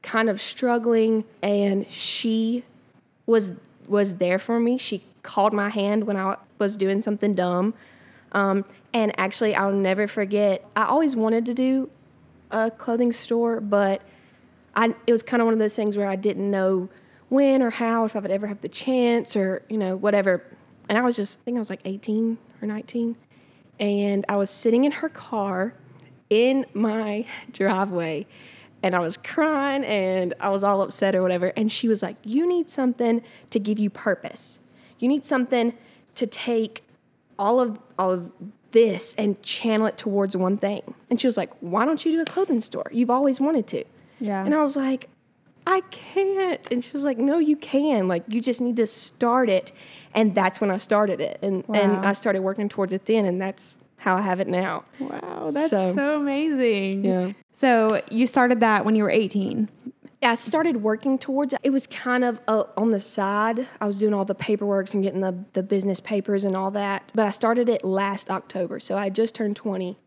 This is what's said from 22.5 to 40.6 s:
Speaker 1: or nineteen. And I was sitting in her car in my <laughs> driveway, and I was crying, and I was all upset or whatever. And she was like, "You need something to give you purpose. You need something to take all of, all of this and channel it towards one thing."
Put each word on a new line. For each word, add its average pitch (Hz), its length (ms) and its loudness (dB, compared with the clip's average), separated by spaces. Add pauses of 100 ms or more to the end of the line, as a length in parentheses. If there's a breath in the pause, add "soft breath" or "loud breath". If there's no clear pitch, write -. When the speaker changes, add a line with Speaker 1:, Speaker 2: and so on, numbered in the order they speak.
Speaker 1:
or 208 60 -6
nineteen. 233 480 -4 (640 soft breath)
And 202 500 0
I 202 80 0
was 196 140 0
sitting 240 340 2
in 294 80 2
her 320 160 -6
car 202 680 -4 (540 loud breath)
in 247 460 2
my 214 500 -2 (140)
<laughs> - 140 -20
driveway, 180 760 0 (560 loud breath)
and 185 120 2
I 180 40 4
was 175 180 -2
crying, 277 680 0
and 185 560 0
I 202 80 -2
was 196 160 0
all 202 180 2
upset 190 320 0
or 185 80 2
whatever. 180 340 0
And 220 140 0
she - 180 -4
was 214 140 2
like, - 220 -8
"You 277 240 0
need 349 200 0
something 240 540 0 (280 loud breath)
to 233 100 0
give 208 180 -2
you 208 120 0
purpose. - 680 -6 (400 soft breath)
You 240 100 -2
need 277 160 0
something 247 480 0 (440 soft breath)
to 240 100 -2
take 226 560 -4 (560)
all 220 220 2
of, 220 180 -2 (200)
all 185 120 2
of 175 200 -2 (420)
this 220 420 4
and 208 280 -2
channel 220 440 0
it - 100 -2
towards 196 400 -2
one 185 200 2
thing." - 380 -6 (140)